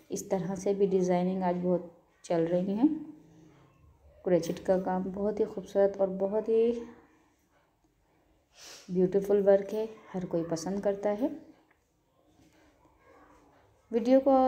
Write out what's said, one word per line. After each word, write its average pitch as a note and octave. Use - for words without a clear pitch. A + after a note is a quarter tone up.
इस -
तरह F#3+
से G3+
भी G3
designing F#3
आज F3+
बहुत F3
चल E3
रही F3+
हैं। A#3+
क्रोचेट F3
का F#3+
काम F#3
बहुत G3+
ही A3
खूबसूरत G3
और F#3+
बहुत G#3+
ही A3+
beautiful G3
work G3
है, A3
हर F3+
कोई E3
पसंद E3
करता G3+
है। A3+
वीडियो A#3
को C4+